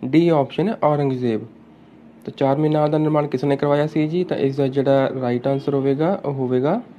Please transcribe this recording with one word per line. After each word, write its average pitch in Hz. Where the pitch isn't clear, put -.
D 156
ਆਪਸ਼ਨ 156
ਹੈ 226
ਔਰੰਗਜ਼ੇਬ। 131
ਤਾਂ -
ਚਾਰ 139
ਮੀਨਾਰ 151
ਦਾ 151
ਨਿਰਮਾਣ 156
ਕਿਸ 143
ਨੇ 139
ਕਰਵਾਇਆ 147
ਸੀ 156
ਜੀ? 175
ਤਾਂ 165
ਇਸ 135
ਦਾ 139
ਜਿਹੜਾ 135
right 123
answer 139
ਹੋਵੇਗਾ, 139
ਉਹ 156
ਹੋਵੇਗਾ 135